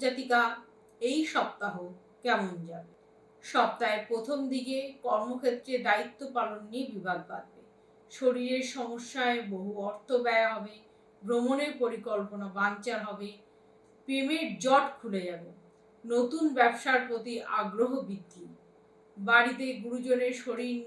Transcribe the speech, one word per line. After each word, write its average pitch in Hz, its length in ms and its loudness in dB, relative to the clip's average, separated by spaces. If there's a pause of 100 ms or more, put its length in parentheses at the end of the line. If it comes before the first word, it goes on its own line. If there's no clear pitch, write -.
জাতিকা 247 380 2 (600)
এই 269 240 2
সপ্তাহ 208 500 -2 (480)
কেমন 196 320 0 (140)
যাবে? - 240 -14 (500)
সপ্তাহের 220 640 2
প্রথম 240 280 -2 (120)
দিকে 262 280 -2 (260)
কর্মক্ষেত্রে 240 720 0
দায়িত্ব 214 440 0 (120)
পালন 214 280 -2 (100)
নিয়ে 247 220 -4
বিবাদ 180 260 -2 (100)
বাধবে। - 320 -12 (560)
শরীরের 254 480 2 (100)
সমস্যায় 240 640 -2 (120)
বহু 196 200 -6 (160)
অর্থ - 220 -10 (160)
ব্যয় 226 280 4
হবে। 208 220 -8 (500)
ভ্রমণের 262 540 2
পরিকল্পনা 208 680 -4 (100)
বানচাল 208 500 -2
হবে। 202 220 -10 (760)
প্রেমের 277 400 0 (140)
জট 269 260 6 (140)
খুলে 196 300 -4
যাবে। 170 220 -10 (540)
নতুন 247 380 2 (140)
ব্যবসার 240 500 6
প্রতি 233 340 -6
আগ্রহ 208 500 0 (100)
বৃদ্ধি। 180 440 -12 (720)
বাড়িতে 233 480 6 (180)
গুরুজনের 247 500 2
শরীর 247 420 -4 (100)